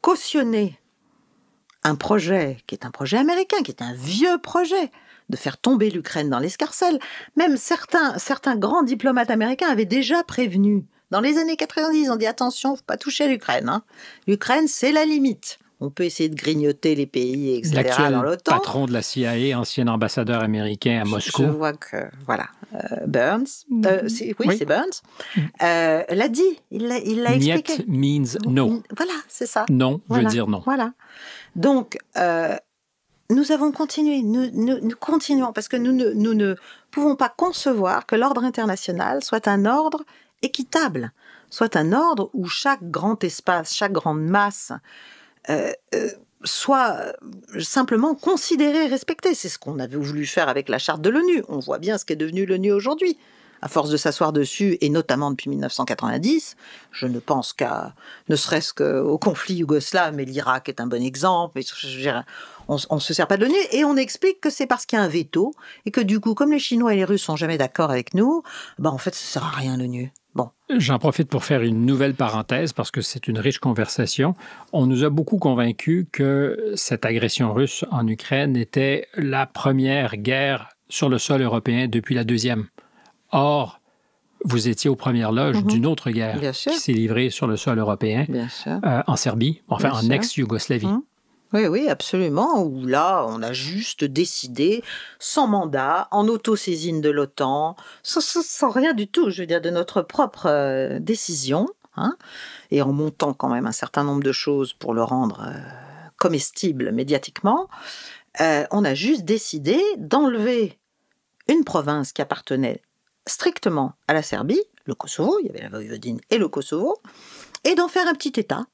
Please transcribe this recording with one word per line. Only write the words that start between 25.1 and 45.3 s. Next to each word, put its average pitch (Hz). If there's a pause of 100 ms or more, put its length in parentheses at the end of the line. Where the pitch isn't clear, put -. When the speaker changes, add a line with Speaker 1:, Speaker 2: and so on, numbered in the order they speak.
Speaker 2:
Mhm. 160 (200)
Speaker 1:
euh, 170
l'a 214
dit, 254 (280)
il 220
l'a, 247
il 220
l'a 240
Speaker 2:
Niet 135
Speaker 1:
expliqué. 302
Speaker 2:
means 139
no. 135 (140)
Speaker 1:
Voilà, 359 (160)
c'est -
ça. 214
Speaker 2:
Non 131
veut 185
Speaker 1:
Voilà, 226
Speaker 2:
dire 113
non. 101
Speaker 1:
voilà. 247 (640)
Donc, 254 (180)
euh, 165 (720)
nous 277
avons 302
continué, 294
nous, 233
nous, 247
nous 226
continuons, 277
parce 214
que -
nous 247
ne, 254
nous 214
ne 202 (360)
pouvons 285
pas 262
concevoir 254
que 220
l'ordre 240
international 220
soit 226
un 202
ordre 302 (380)
équitable, 247 (380)
soit 226
un 160
ordre 285
où 190
chaque 185
grand 190
espace, 170
chaque 196
grande 156
masse, 202 (760)